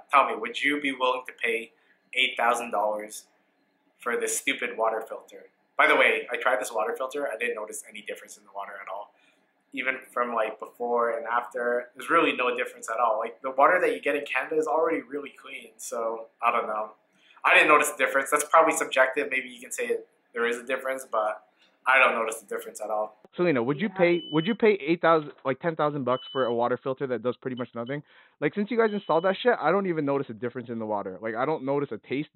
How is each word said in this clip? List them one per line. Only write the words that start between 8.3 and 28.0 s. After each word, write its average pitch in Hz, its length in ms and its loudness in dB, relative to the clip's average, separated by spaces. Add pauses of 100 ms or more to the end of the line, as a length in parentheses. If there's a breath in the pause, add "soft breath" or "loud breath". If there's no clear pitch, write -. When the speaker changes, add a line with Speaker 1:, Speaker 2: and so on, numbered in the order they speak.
Speaker 1:
in 104 80 -20
the 101 100 -20
water 98 260 -10
at 98 60 -14
all. 98 260 -12 (600 soft breath)
Even 131 240 -4 (140)
from, 120 240 -2
like, 107 240 0
before 117 580 -2
and 113 80 -8
after, 120 680 -2
there's 127 160 -6
really 156 240 4
no 123 200 0
difference 120 360 -6
at 113 80 -2
all. 113 180 2
Like, 117 240 -8
the 135 80 -4
water 151 320 6
that 156 100 4
you - 80 -2
get 143 160 0
in 143 80 -4
Canada 147 320 -4
is 151 120 2
already 156 340 2
really 135 300 -10
clean, 127 460 -18
so 113 500 -6 (160)
I 120 80 4
don't 117 160 -2
know. 107 240 -6 (520 soft breath)
I 165 120 6
didn't 170 140 6
notice 143 200 6
the - 80 -8
difference. 135 320 0
That's 147 140 2
probably 156 300 6
subjective. 135 580 0
Maybe 127 180 -4
you 120 100 -18
can 123 120 -16
say 117 260 -2 (340)
there 117 140 -2
is 120 120 -2
a 123 60 -12
difference, 131 480 -6
but 107 320 -2 (440 soft breath)
I 131 100 6
don't 123 160 6
notice 113 260 -2
the - 60 -20
difference 113 340 -10
at 107 120 -6
all. 107 260 -4 (180)
Speaker 2:
Selena, 156 280 2
would 147 180 -2
you 214 60 -2
Speaker 3:
Yeah. 185 100 -8
Speaker 2:
pay, 175 320 4
would 156 160 0
you 233 80 0
pay 208 200 4
eight 160 280 0
thousand, 160 320 4 (100)
like, 135 160 -2
ten 165 160 -2
thousand 147 280 0
bucks 127 280 -2
for 131 140 2
a 120 80 0
water 120 240 0
filter 135 300 -6
that 117 160 -4
does 123 140 -2
pretty 127 200 -8
much 120 160 -8
nothing? 143 300 -8 (360 soft breath)